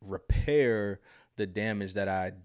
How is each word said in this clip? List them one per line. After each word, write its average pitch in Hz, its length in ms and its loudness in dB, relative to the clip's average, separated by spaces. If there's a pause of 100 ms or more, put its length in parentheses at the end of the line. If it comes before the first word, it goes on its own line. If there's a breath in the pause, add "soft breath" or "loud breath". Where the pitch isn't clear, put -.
repair 107 960 2 (380 soft breath)
the 104 100 -2
damage 101 480 -4
that 98 120 0
I 95 240 0 (140)